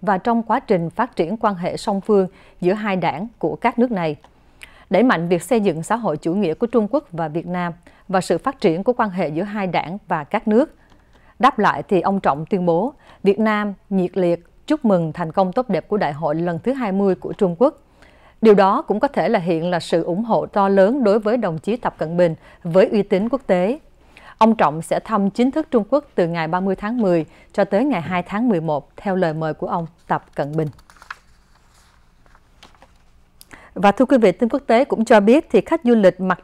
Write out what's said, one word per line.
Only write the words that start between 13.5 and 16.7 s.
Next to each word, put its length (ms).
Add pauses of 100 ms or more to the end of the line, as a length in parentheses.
nhiệt 260
liệt 280 (220)
chúc 180
mừng 280
thành 200
công 200
tốt 160
đẹp 200
của 80
Đại 160
hội 220
lần 240
thứ 140